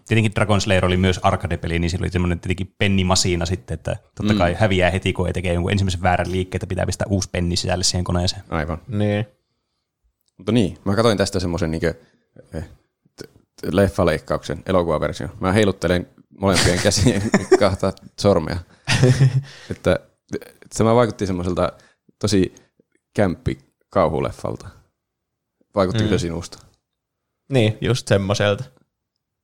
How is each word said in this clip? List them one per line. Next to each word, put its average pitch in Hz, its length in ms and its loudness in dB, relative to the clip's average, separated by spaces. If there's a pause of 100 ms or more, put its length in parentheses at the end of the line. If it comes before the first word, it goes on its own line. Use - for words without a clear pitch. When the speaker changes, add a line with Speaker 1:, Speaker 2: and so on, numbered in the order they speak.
Speaker 1:
Tietenkin 110 280 2
Dragon 101 260 0
Slayer 92 240 2
oli 90 120 2
myös 92 260 2
arcade-peli, 85 560 -2
niin 85 100 0
sillä 87 140 -4
oli 87 80 -2
semmoinen 90 280 -2
tietenkin 90 380 -6
pennimasiina 92 680 0
sitten, 87 300 -6
että 87 200 -6 (200)
totta 104 180 0
Speaker 2:
Mm. 104 60 0
Speaker 1:
kai 87 200 2
häviää 92 320 2
heti, 92 220 -2
kun 90 140 -2
ei 87 60 -2
tekee 90 200 -4
jonkun 87 180 -2
ensimmäisen 95 300 0
väärän 90 300 0
liikkeen, 92 280 -4
että 90 80 -10
pitää 92 180 -4
pistää 92 240 -4
uusi 95 220 -2
penni 87 240 -2
sisälle 90 280 -2
siihen 90 200 0
koneeseen. 90 460 -2
Speaker 2:
Aivan. 80 380 -4
Speaker 3:
Niin. 104 380 -2 (1120)
Speaker 2:
Mutta 95 140 -6
niin, 98 340 2
mä 98 100 -2
katsoin 110 220 0
tästä 98 220 -2
semmoisen 85 320 -2
niinkö, 80 220 -2 (600)
eh, 117 100 -8 (520)
t-, - 80 -16 (380)
t-, - 120 -6
leffaleikkauksen, 85 920 0
elokuvaversion. 80 640 -2 (100)
Mä 92 120 0
heiluttelen 92 560 2 (320)
molempien 92 400 2
käsien 117 420 2 (200)
<laughs> - 180 4
kahta 95 340 0 (260)
sormea. 87 380 2 (440)
Speaker 3:
<laughs> 131 720 2
Speaker 2:
Että, - 280 0 (360)
että - 420 -14
se 101 80 2
vaikutti 113 420 2
semmoiselta 90 440 -2 (480)
tosi 101 360 2 (580)
kämppi 87 440 -2 (320)
kauhuleffalta. 73 800 -2 (1080)
Vaikuttiko 92 340 2
Speaker 3:
Mm. - 0 -
Speaker 2:
se 90 100 2
sinusta? 85 400 -8 (920)
Speaker 3:
Niin, 110 320 2
just - 260 -2
semmoiselta. 101 560 0 (800)